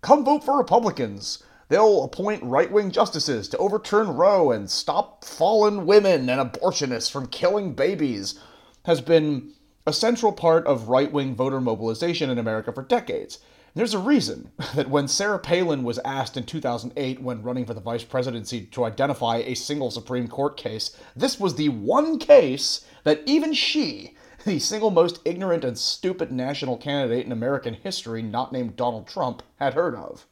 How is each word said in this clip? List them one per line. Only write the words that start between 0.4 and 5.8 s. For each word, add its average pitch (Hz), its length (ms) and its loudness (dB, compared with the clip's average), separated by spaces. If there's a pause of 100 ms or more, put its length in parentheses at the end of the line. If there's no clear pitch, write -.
for 427 140 2
Republicans," 156 840 0 (240)
"They'll 196 360 6
appoint 196 380 -4
right-wing 170 480 2
justices 147 580 -2
to - 100 -4
overturn 202 580 0
Roe 175 340 6
and 101 200 -2
stop - 540 -2
fallen 208 640 2